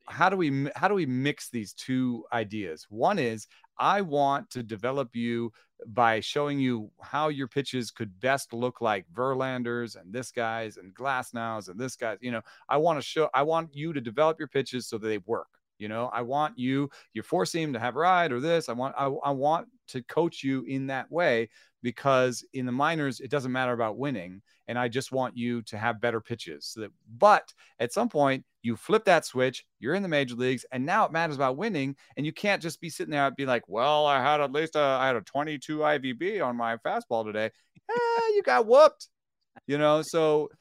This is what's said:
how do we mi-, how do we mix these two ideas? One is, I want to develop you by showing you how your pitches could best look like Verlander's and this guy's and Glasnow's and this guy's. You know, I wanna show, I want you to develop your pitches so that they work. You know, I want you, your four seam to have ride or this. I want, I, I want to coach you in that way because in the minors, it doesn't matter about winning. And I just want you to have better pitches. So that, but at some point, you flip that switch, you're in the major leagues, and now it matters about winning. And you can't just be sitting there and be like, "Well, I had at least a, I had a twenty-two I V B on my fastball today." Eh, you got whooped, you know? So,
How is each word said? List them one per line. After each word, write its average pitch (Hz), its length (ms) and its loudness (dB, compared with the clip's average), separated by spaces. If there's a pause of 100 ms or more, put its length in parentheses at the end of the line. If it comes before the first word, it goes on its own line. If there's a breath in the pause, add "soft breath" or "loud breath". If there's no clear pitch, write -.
how 170 220 2
do 196 60 2
we 175 140 2
mi-, 139 260 0
how 170 120 0
do 202 80 2
we 180 100 0
mix 131 460 -2
these 110 240 -6
two 127 580 -2
ideas? 104 560 -6
One 160 300 0
is, 113 260 -4 (320 soft breath)
I 175 240 2
want 143 480 0
to 127 140 -8
develop 117 520 -4
you 117 360 -2 (340 soft breath)
by 113 360 2
showing 143 380 -2
you 120 300 0 (100)
how 151 280 -4
your 139 200 -4
pitches 127 440 -4
could 95 280 -10
best 135 320 0
look 120 300 -4
like 107 320 0
Verlander's 123 800 -2
and 92 160 -20
this 123 200 -8
guy's 113 460 -4
and 95 180 -20
Glasnow's 117 720 -4
and 95 120 -12
this 127 160 -6
guy's. 110 240 -6
You 123 120 -6
know, 113 100 -4 (260 loud breath)
I 139 100 2
wanna 156 260 2
show, - 320 0
I 135 80 4
want 160 320 -2
you 156 180 -6
to 139 80 -2
develop 143 380 2
your 151 80 -8
pitches 135 400 -2
so 117 100 -6
that 107 100 -6
they 107 120 -2
work. 95 300 -4 (320)
You 104 60 -8
know, 117 200 -4
I 117 160 -4
want 131 360 -2
you, 135 300 0 (240 loud breath)
your 110 100 -6
four 180 220 0
seam 160 260 -4
to 117 80 -4
have 117 160 -4
ride 170 380 2
or 123 80 -2
this. 165 260 0
I 123 60 -6
want, 127 240 -4
I, 139 80 -2
I 139 260 -2
want 143 380 0 (180)
to 127 160 -10
coach 165 400 -2
you 135 220 0
in 135 220 -4
that 135 220 -6
way 139 380 2 (340 soft breath)
because 127 640 2 (100)
in 127 120 -4
the 127 60 -4
minors, 143 480 0
it 131 120 -10
doesn't 131 200 -2
matter 127 220 0
about 110 240 -2
winning. 101 440 -6 (260)
And 120 100 -4
I 123 100 2
just 123 240 -4
want 127 240 -2
you 120 280 -6
to 107 140 -12
have 110 240 -2
better 113 200 0
pitches. 80 460 -10
So - 140 -12
that, 101 100 -10 (260)
but 196 340 6 (280 soft breath)
at 120 140 -2
some 226 160 0
point, 135 360 2 (160)
you 117 140 -2
flip 214 300 2
that 165 200 6
switch, 127 400 0 (140)
you're 131 160 -2
in 202 80 -2
the 185 60 -4
major 139 260 0
leagues, 127 360 0
and 127 140 -2
now 196 200 4
it 143 60 -4
matters 160 260 0
about 131 200 2
winning. 151 380 -2 (220 soft breath)
And 139 80 -4
you 156 80 -4
can't 196 280 0
just 156 200 -8
be 170 80 -10
sitting 165 220 -8
there 143 140 4
and 135 100 0
be 139 100 -4
like, 123 220 2
"Well, 143 380 4
I 143 160 6
had 147 200 4
at 139 100 0
least 156 240 -2
a, 151 40 4
I 135 280 4
had 131 80 2
a 110 60 -2
twenty-two 151 600 -4
I 151 140 4
V 131 140 -4
B 180 300 -4
on 123 160 -2
my 117 200 -2
fastball 147 480 -4
today." 107 240 -2 (400 soft breath)
Eh, 466 460 0
you 403 80 2
got 247 240 2
whooped, 277 400 8 (580)
you 139 120 0
know? 151 240 4
So, 151 480 2 (120)